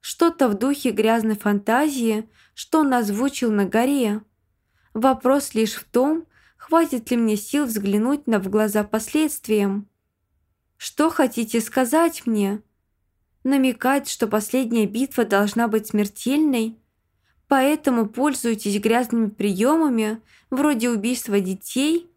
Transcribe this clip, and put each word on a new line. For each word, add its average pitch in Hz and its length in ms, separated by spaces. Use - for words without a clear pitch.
Что-то 330 480
в 208 60
духе 262 380
грязной 220 440
фантазии, 220 920
что - 260
он 277 140
озвучил 233 560
на 202 140
горе. 220 580
Вопрос 262 600
лишь 220 200
в - 100
том, 302 420
хватит 320 540
ли 247 60
мне 220 200
сил 277 300
взглянуть 220 640
на 220 100
в 190 100
глаза 208 360
последствиям. 214 1040
"Что - 340
хотите 233 500
сказать 285 640
мне?" 208 380
Намекать, 262 640
что - 180
последняя 220 600
битва 233 380
должна 208 440
быть 214 180
смертельной, 226 880
поэтому 269 600
пользуетесь 220 720
грязными 226 500
приемами, 220 920
вроде 254 400
убийства 226 500
детей? 269 760